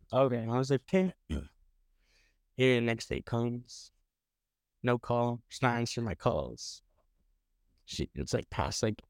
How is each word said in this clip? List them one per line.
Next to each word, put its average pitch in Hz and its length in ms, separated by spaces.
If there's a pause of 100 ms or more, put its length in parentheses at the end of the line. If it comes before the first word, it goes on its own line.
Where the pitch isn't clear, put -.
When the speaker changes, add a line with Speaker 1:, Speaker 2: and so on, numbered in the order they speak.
(120)
Speaker 1:
Okay. 127 260
Speaker 2:
And 113 120
I 120 80
was 131 120
like, 135 120
"Okay." 185 300 (1400)
Here, 127 240
next 117 280
day 123 140
comes. 120 720 (880)
No 123 160
call. 120 500
She's - 140
not 120 160
answering 117 260
my 98 100
calls. 71 680 (1040)
She, - 280
it's, 69 200
like, - 160
past, - 320
like, 107 280